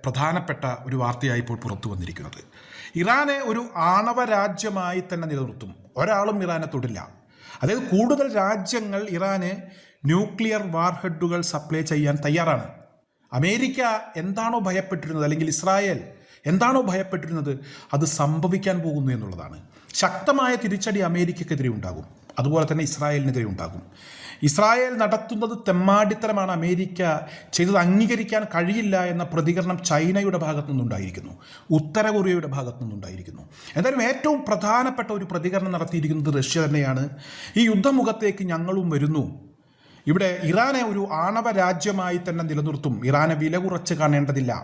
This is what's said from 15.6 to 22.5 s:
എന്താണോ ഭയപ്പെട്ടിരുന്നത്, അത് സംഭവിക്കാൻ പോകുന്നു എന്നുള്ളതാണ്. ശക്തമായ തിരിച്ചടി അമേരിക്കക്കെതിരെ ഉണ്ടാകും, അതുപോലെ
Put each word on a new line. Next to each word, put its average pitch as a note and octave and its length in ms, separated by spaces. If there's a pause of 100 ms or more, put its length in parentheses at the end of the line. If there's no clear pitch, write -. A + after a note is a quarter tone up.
എന്താണോ A#3+ 300 (100)
ഭയപ്പെട്ടിരുന്നത്, E3 600 (420)
അത് D3 100 (140)
സംഭവിക്കാൻ F3+ 680
പോകുന്നു D3 300
എന്നുള്ളതാണ്. F2 420 (440)
ശക്തമായ C4+ 520 (100)
തിരിച്ചടി G3+ 440
അമേരിക്കക്കെതിരെ E3+ 680
ഉണ്ടാകും, F#2 300 (360)
അതുപോലെ D#3 300